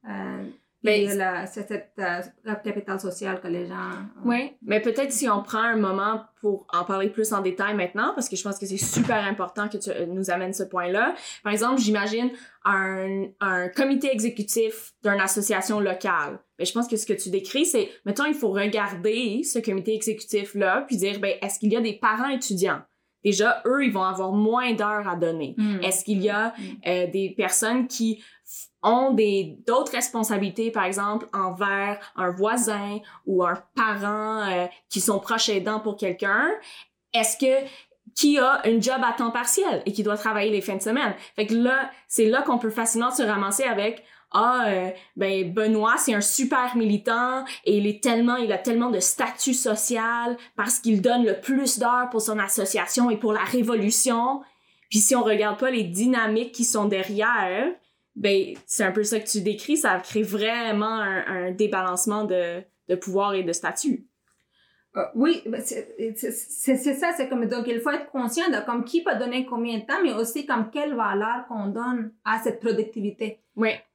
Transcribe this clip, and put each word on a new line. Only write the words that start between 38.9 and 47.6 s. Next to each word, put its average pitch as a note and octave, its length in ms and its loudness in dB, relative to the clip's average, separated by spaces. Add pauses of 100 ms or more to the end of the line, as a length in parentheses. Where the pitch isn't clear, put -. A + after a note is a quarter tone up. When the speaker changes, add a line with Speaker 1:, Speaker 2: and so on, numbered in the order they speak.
Speaker 2:
à A3+ 100 2
temps A#3 180 -2
partiel B3 560 0
et G3+ 60 -2
qui G#3+ 100 -2
doit G#3 140 2
travailler G#3 340 0
les G#3 100 2
fins G3 160 -4
de G3 60 -4
semaine? A3+ 320 0 (200)
Fait G#3+ 120 0
que A3 80 0
là, B3+ 360 2 (160)
c'est A3+ 200 4
là B3+ 160 4
qu'on B3+ 160 2
peut A3 120 0
facilement A3+ 400 0
se C4 120 0
ramasser G3+ 420 0
avec, « A3 400 -2 (280)
Ah, A#3 340 4
euh, F#3 240 0 (240)
ben, F#3+ 380 0
Benoît, A3 460 4
c'est - 140 2
un G3+ 80 2
super B3 560 0
militant A#3 680 2 (200)